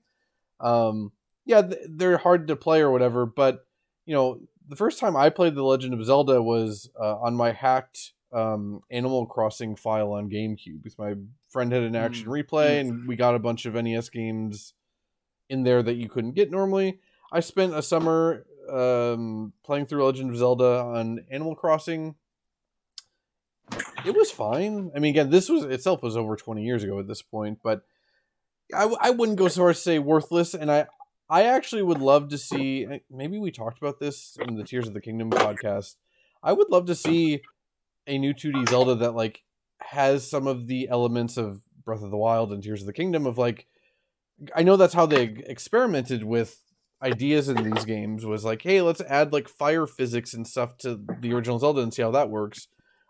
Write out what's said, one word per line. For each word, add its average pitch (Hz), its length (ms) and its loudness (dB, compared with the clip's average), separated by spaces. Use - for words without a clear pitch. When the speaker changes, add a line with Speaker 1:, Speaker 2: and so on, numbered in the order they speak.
Speaker 1:
Um, 113 520 0
yeah, 214 160 8
th-, 180 260 -2
they're 170 300 2
hard 175 320 4
to 147 80 0
play 160 240 4
or 143 100 4
whatever, 123 340 2
but, 127 400 0
you 160 80 -6
know, 127 280 0
the 143 80 -18
first - 240 -2
time 196 160 0
I 143 140 6
played 165 260 2
The 139 80 -2
Legend 131 300 2
of 113 120 -4
Zelda 135 360 6
was, 113 480 -2
uh, 107 200 -2
on 117 160 -2
my 117 180 2
hacked, 131 580 -2
um, 107 480 -4
Animal 123 340 -2
Crossing 110 520 -4
file 107 340 -2
on 104 180 -6
GameCube, 104 540 -8
'cause 107 140 -20
my 104 180 -8
friend 123 220 -2
had 123 120 2
an 117 120 -2
action 117 320 -4
Speaker 2:
Mm. 143 160 -4
Speaker 1:
replay, 151 320 2
Speaker 3:
Mm. 147 60 0
Speaker 1:
and 120 260 -6
we 127 80 -6
got 123 180 4
a 120 60 2
bunch 117 260 -4
of 113 120 -6
N 117 100 -2
E 113 80 -2
S 117 140 -4
games 110 640 -8
in 131 140 -2
there 123 180 4
that 117 140 -2
you 117 140 -8
couldn't 120 240 -4
get 196 180 2
normally. 190 480 -2
I 170 80 -2
spent 180 340 0
a 151 80 -4
summer, 165 640 0
um, 117 840 0
playing 143 220 -2
through 143 180 -2
Legend 131 280 0
of 120 60 -4
Zelda 123 460 4
on 117 480 -6
Animal 156 240 -6
Crossing. 160 600 -2
It 190 100 -2
was 415 160 4
fine. 175 640 -4
I 143 40 -4
mean, 151 120 2
again, 143 180 4
this 185 200 4
was, 320 140 2
itself 143 380 -2
was 113 140 -4
over 110 200 -4
twenty 107 280 -8
years 117 200 -2
ago 98 160 -4
at 98 80 -8
this 107 140 -10
point, 107 400 -8
but 107 220 -2
I, - 80 0
w-, 220 200 0
I 233 80 4
wouldn't 226 280 0
go 185 120 6
so 180 120 0
far 175 100 8
as 165 60 2
to - 60 -8
say 165 160 2
worthless, 156 540 2
and 156 180 -2
I, 151 160 4
I 175 140 6
actually 240 400 0
would 170 160 2
love 143 300 6
to 143 80 -8
see, 135 480 -4
eh, 135 140 -12
maybe 143 260 -8
we 202 140 -6
talked 117 260 -8
about 143 220 -6
this - 380 -8
in 117 80 -6
the 104 80 -6
Tears 120 240 -6
of 104 60 -12
the 101 80 -10
Kingdom 113 280 -6
podcast. 104 680 -2
I 175 120 2
would 415 160 4
love 180 160 4
to 175 100 -2
see 160 460 2
a 139 120 -4
new 139 160 0
two 151 200 -6
D 135 160 0
Zelda 127 260 4
that, 117 200 0
like, 113 280 -4
has 139 500 0
some 139 180 -4
of 123 200 -4
the 123 200 -4
elements 120 480 0
of 104 260 -6
Breath 110 200 -8
of 101 80 -12
the 104 60 -4
Wild 113 360 0
and 101 100 -8
Tears 104 180 -8
of 98 60 -14
the 101 60 -8
Kingdom 165 320 -2
of, 120 120 -4
like, 120 300 -2
I 165 80 2
know 190 140 8
that's 185 160 8
how 170 120 6
they 147 180 4
experimented 131 760 -2
with 113 380 -4
ideas 135 480 0
in 113 200 0
these 107 160 -4
games, 107 400 -6
was 107 200 -4
like, 113 160 -4
"Hey, 190 200 2
let's 170 200 2
add, 143 320 2
like, 143 160 -2
fire 156 360 0
physics 120 480 -4
and 117 140 -10
stuff 123 320 -6
to 120 200 -8
the 120 140 -4
original 120 260 -2
Zelda 143 220 2
and 113 120 -4
see - 80 -4
how 113 100 0
that 131 180 2
works." 107 400 -8